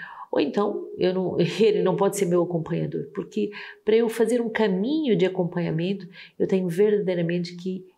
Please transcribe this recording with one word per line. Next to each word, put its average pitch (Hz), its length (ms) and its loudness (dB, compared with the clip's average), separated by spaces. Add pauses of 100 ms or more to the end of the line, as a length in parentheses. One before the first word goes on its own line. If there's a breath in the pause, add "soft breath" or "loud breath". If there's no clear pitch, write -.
(320 loud breath)
ou - 80 0
então - 580 -2
eu 180 160 2
não, 185 260 -2
<laughs> 170 220 0
ele 185 220 4
não 180 120 2
pode 196 220 0
ser 196 80 0
meu 175 180 4
acompanhador, 165 680 -4
porque 202 380 -4 (340 loud breath)
para 220 100 4
eu 233 140 4
fazer 233 320 2
um 226 80 -4
caminho 220 680 2
de 175 100 4
acompanhamento, 175 840 -2 (300 loud breath)
eu 185 100 2
tenho 185 200 2
verdadeiramente 175 880 0
que 185 300 -8 (120)